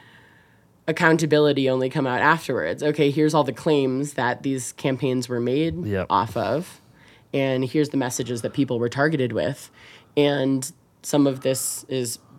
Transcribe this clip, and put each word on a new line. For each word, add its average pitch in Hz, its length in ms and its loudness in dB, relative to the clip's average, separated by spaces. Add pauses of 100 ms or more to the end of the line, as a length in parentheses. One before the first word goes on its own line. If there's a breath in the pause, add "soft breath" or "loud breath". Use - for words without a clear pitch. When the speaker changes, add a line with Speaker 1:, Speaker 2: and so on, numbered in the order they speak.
(880 soft breath)
Speaker 1:
accountability 151 800 4
only 131 200 0
come 135 180 -2
out 123 140 -2
afterwards. 127 640 0
Okay, 151 280 2
here's 151 220 2
all 156 100 4
the 127 100 -4
claims 139 600 0
that 123 300 -2
these 135 300 -4
campaigns 127 540 -2
were 123 120 -4
made 156 460 -2
Speaker 2:
Yep. 98 240 -2
Speaker 1:
off 101 280 0
of, 120 440 -4 (520 soft breath)
and 135 320 0
here's 139 240 0
the - 80 -4
messages 123 440 -4
that 110 120 -6
people 127 260 0
were 120 100 0
targeted 139 440 0
with. 107 360 -4 (460 loud breath)
And 135 560 2 (320)
some 143 240 2
of 131 140 -2
this - 480 -4
is 123 300 -4 (200)